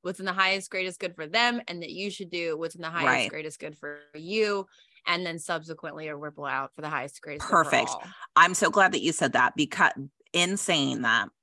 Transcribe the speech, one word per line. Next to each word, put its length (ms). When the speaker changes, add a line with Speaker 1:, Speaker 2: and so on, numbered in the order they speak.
Speaker 1:
what's 180
in 60
the 60
highest, 380
greatest 300
good 160
for 100
them, 420
and 140
that 80
you 200
should 200
do 260
what's 200
in 60
the 80
highest, 160
Speaker 2:
Right. 240
Speaker 1:
greatest 280
good 180
for 220
you. 520
And 200
then 120
subsequently 720
a 80
ripple 300
out 280
for 80
the 60
highest, 320
greatest 260
good 40
for 140
Speaker 2:
Perfect. 260
Speaker 1:
all. 120
Speaker 2:
I'm 180
so 160
glad 220
that 100
you 100
said 220
that, 220
because 360
in 240
saying 460
that 260